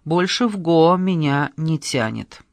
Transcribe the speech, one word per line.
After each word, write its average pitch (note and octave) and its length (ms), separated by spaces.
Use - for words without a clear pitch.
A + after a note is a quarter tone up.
Больше F3 420
в G#3 120
Гоа E3 380
меня D#3 600
не D#3+ 220
тянет. A2+ 640